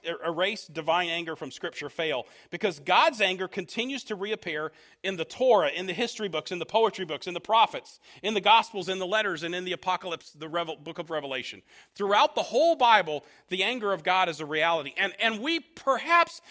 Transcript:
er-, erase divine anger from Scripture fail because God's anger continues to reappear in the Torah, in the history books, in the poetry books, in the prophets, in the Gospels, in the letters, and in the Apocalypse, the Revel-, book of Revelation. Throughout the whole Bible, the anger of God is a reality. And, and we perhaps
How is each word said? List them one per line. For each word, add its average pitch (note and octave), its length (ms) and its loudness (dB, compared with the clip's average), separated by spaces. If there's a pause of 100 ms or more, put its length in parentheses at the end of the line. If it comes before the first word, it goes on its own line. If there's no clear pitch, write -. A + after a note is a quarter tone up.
er-, E3+ 160 -8
erase F3+ 440 -2
divine D#3+ 400 0
anger E3 260 -4
from C#3+ 160 -10
Scripture D#3 380 -10
fail D3 400 -4 (220)
because F3 280 -4
God's A3 420 4
anger F#3+ 280 0
continues A#3+ 560 -8
to G#3+ 100 -8
reappear F3+ 560 -6 (320)
in F#3+ 140 -4
the D#3+ 80 -6
Torah, G#3 460 4
in E3+ 160 -6
the F#3 60 -4
history G#3+ 360 -4
books, D#3 240 -6
in F3+ 80 -4
the D#3+ 60 -4
poetry G#3 380 2
books, D3+ 220 -8
in F3 80 -8
the E3+ 60 -8
prophets, G#3 580 2 (240)
in G#3+ 120 -2
the G#3 60 0
Gospels, G3+ 480 4
in F#3+ 120 -4
the F#3 60 -4
letters, F#3+ 360 -2
and E3+ 100 -6
in F3+ 120 -6
the F3+ 80 -6
Apocalypse, F3 580 -6
the D3+ 180 -14
Revel-, D#3+ 280 -4
book D#3 240 -12
of D#3+ 100 -12
Revelation. C3+ 520 -6 (340)
Throughout G#3 400 4
the A3 80 2
whole D#4 320 4
Bible, G3 480 4 (240)
the F#3 160 -2
anger G#3+ 280 -2
of E3 120 -4
God F#3 240 2
is D#3 100 -6
a D#3 80 -8
reality. D#3 500 0
And, F#3+ 220 -2
and A3 220 0
we D#4+ 180 -2
perhaps D#4 840 0 (100)